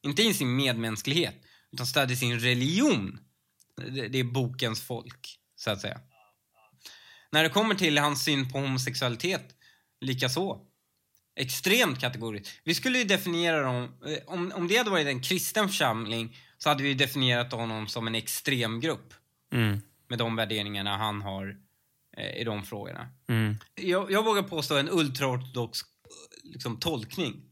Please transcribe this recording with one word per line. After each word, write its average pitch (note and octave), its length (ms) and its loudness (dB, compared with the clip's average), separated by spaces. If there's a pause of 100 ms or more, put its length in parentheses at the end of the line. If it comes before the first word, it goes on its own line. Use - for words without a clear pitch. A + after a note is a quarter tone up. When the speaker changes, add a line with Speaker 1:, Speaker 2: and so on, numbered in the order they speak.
Speaker 1:
Inte D3 220 2
i G#3+ 100 4
sin B2+ 220 0
medmänsklighet, C3 800 0 (360)
utan B2 140 -6
stöd C3 260 2
i B2 40 2
sin A#2+ 240 0
religion. B2+ 800 2 (560)
Det, B2+ 320 -6
det C3 120 0
är B2+ 40 2
bokens A#2+ 580 -2
folk, - 580 -12 (160)
så - 160 -2
att G2 100 -2
säga. - 180 -6 (1300)
När D#3 120 6
det D#3 60 4
kommer G#3 260 4
till D#3+ 220 4
hans D3 260 2
syn C3+ 280 2
på C#3+ 80 -4
homosexualitet, B2+ 960 -2 (460)
lika C3 280 -2
så. E3 320 -2 (760)
Extremt F#3 640 2
kategoriskt. A2+ 640 -4
Vi E3 120 2
skulle B3+ 220 0
ju B3 60 2
definiera E3+ 580 2
dem, B2 440 -2
eh, D3+ 120 -6 (160)
om, F3+ 220 -2
om F3 120 0
det G#3 100 4
hade A#3+ 120 2
varit D#3+ 180 2
en B2+ 140 -2
kristen F#3+ 460 0
församling, A2+ 680 0 (200)
så - 120 0
hade C3+ 140 2
vi C#3 100 2
definierat B2+ 580 2
honom A2+ 360 -4
som A2+ 200 -4
en A2+ 80 -2
extremgrupp. A#2 1000 -2 (400)
Speaker 2:
Mm. G#2+ 280 2 (280)
Speaker 1:
Med A#2 100 -4
de A2+ 160 0
värderingarna G#2 640 -2
han G#2 240 -2
har, G2 360 -6 (600)
eh, G#2+ 240 -8
i - 20 -4
de G#2 200 -4
frågorna. G2+ 440 -10 (220)
Speaker 2:
Mm. A2 280 2 (180)
Speaker 1:
Jag, F#3+ 360 0
jag G#3 140 4
vågar G#3 180 4
påstå D3+ 340 -2
en D3 120 2
ultraortodox, C3 920 0 (640)
liksom, A#2 360 -8
tolkning. C#3 640 -4 (100)